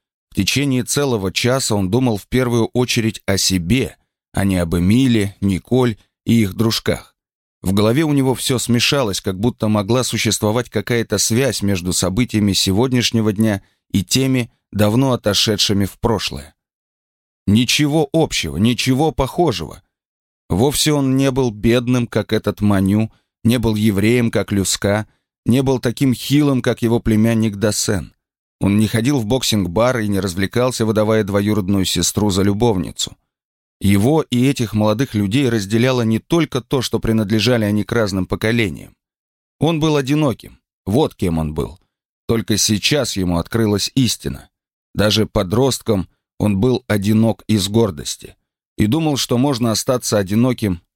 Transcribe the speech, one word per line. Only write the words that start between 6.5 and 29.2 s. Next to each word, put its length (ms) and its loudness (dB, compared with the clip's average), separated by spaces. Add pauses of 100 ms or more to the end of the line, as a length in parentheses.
дружках. 640 -4 (460)
В 120 -2
голове 300 2
у 100 0
него 200 2
все 240 -4
смешалось, 600 0
как 200 -6
будто 280 -2
могла 360 2
существовать 680 -2
какая-то 480 -2
связь 440 0
между 320 -2
событиями 600 0
сегодняшнего 800 0
дня 280 -2 (300)
и 120 2
теми, 480 -2 (200)
давно 400 2
отошедшими 720 0
в 140 -10
прошлое. 560 -4 (920)
Ничего 680 2
общего, 440 -2
ничего 540 0
похожего. 720 -4 (640)
Вовсе 440 2
он 240 0
не 140 2
был 200 0
бедным, 560 0
как 260 -4
этот 280 -2
Маню, 500 2 (320)
не 140 2
был 180 0
евреем, 560 2
как 200 -2
Люска, 560 -2 (380)
не 160 2
был 180 0
таким 340 0
хилым, 480 0
как 200 -2
его 180 2
племянник 560 2
Дасен. 580 -2 (460)
Он 180 2
не 100 2
ходил 300 0
в 80 -4